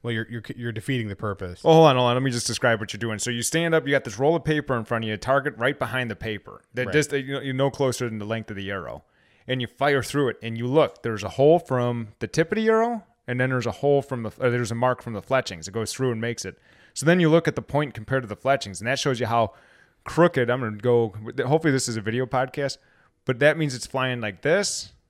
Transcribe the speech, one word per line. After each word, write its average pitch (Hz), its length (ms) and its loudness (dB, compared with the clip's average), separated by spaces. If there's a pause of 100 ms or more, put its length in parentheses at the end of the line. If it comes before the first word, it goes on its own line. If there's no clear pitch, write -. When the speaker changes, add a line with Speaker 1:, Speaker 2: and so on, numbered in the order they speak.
Speaker 1:
Well, 120 120 -6
you're, 110 160 -4
you're, 113 140 -10 (120)
you're 117 180 -6
defeating 113 340 -4
the 101 80 -8
purpose. 92 480 -8
Speaker 2:
Well, 160 120 8
hold 160 120 10
on, 135 80 6
hold 123 140 2
on. 120 60 2
Let 127 80 0
me 135 80 0
just 120 160 -4
describe 113 340 0
what 107 100 -8
you're 107 80 -10
doing. 110 200 -6
So 123 120 -4
you 120 100 -4
stand 165 320 0
up, 156 120 2
you 139 60 -2
got 139 120 2
this 107 160 -12
roll 151 160 4
of 160 80 -4
paper 147 340 0
in 113 60 -4
front 113 220 -4
of - 20 -4
you, 107 60 -2
a 104 40 -4
target 135 400 0
right 131 220 0
behind 123 320 -4
the 98 40 -6
paper. - 460 -10 (120)
That 123 140 -4
Speaker 1:
Right. 95 60 -4
Speaker 2:
just, 147 200 2
you 139 200 -4
know, 139 80 -4
you're 135 120 -6
no 139 180 2
closer 127 380 0
than 110 100 -8
the 104 60 -8
length 113 240 -6
of 101 80 -10
the 98 120 -8
arrow. 78 340 -8 (440)
And 127 140 -2
you 113 60 -4
fire 139 360 0
through 143 260 0
it, - 140 -6
and 113 140 -8
you 120 100 -4
look. 143 360 2
There's 107 200 -4
a 98 60 -6
hole 147 300 6
from 120 500 -2 (100)
the 113 80 -4
tip 165 240 0
of 214 60 0
the 220 100 0
arrow, 220 360 2 (240)
and 123 120 -4
then 131 100 0
there's 123 160 -2
a 113 60 -2
hole 139 300 2
from 120 220 -8
the, 107 160 -8
or 127 100 2
there's 120 220 -2
a 117 40 -4
mark 123 260 0
from 120 120 -10
the 98 80 -6
fletchings. 98 480 -2
It - 40 -14
goes 110 200 -4
through 131 180 0
and 113 100 -4
makes 117 240 -6
it. 92 120 -10 (360)
So - 120 -6
then 175 160 6
you 156 80 6
look 165 180 6
at 147 80 0
the 117 60 -4
point 143 320 -2
compared 123 300 -4
to 110 40 -12
the 101 100 -6
fletchings, 104 440 -2
and 110 60 -6
that 135 120 -2
shows 127 220 0
you 120 60 0
how 113 260 2 (500)
crooked. 147 460 2
I'm 127 100 0
gonna 107 180 -6
go, 117 360 2 (320)
hopefully 156 260 2
this 135 160 0
is 113 80 -4
a 110 60 -4
video 113 240 -2
podcast, 135 520 -4 (460)
but 123 160 -2
that 151 180 6
means 147 160 -2
it's 120 140 -10
flying 127 320 -2
like 104 220 -6
this 185 500 0 (180)